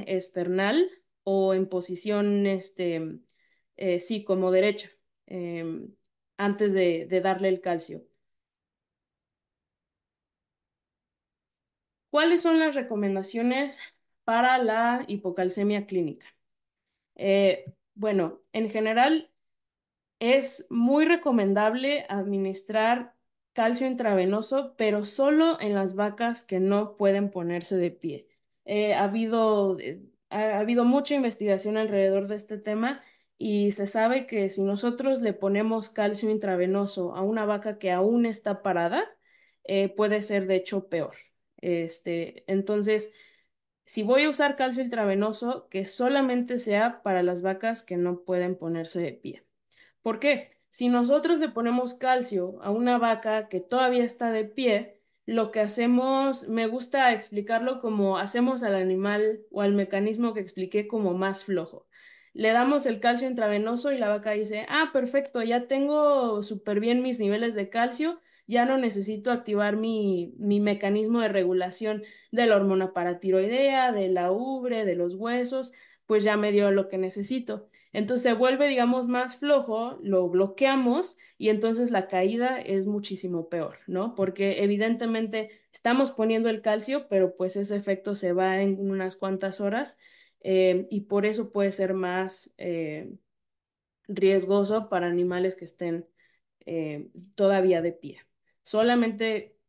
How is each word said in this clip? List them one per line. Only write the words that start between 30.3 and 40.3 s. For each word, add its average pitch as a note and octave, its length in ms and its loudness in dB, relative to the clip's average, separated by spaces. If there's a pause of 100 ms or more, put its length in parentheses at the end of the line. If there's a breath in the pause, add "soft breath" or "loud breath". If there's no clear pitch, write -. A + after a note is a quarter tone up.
ha - 20 0
habido A#3+ 260 2
mucha C#4 300 2
investigación G#3+ 600 0
alrededor G3 500 2
de G#3 80 -6
este G#3 220 -12
tema A3 440 -4 (360 loud breath)
y G#3 340 0
se G3+ 160 -4
sabe A#3 380 0
que G3+ 240 -2
si G3 140 -4
nosotros A#3+ 580 -2
le G#3+ 120 0
ponemos G#3+ 560 -2
calcio G#3+ 400 -2
intravenoso F#3+ 840 -2
a F#3 60 -4
una G#3+ 240 0
vaca G#3 340 -2
que F#3 120 -2
aún A3 340 2
está G#3+ 380 -4
parada, F#3 420 0 (600 soft breath)
eh, G3 240 0
puede G#3 320 0
ser G3+ 260 -2